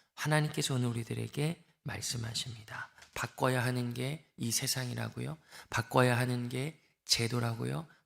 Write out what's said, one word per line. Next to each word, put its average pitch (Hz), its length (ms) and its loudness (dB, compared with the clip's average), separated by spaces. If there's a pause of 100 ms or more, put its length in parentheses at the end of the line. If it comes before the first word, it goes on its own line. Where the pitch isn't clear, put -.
(140)
하나님께서 151 600 2
오늘 123 140 4
우리들에게 117 760 -2 (180)
말씀하십니다. 113 1080 -6 (240)
바꿔야 127 500 2
하는 123 300 0
게 135 340 -6 (100)
이 117 140 0
세상이라고요? 123 840 -2 (320)
바꿔야 123 480 4
하는 123 320 0
게 131 320 -6 (240)
제도라고요? 120 840 0 (200)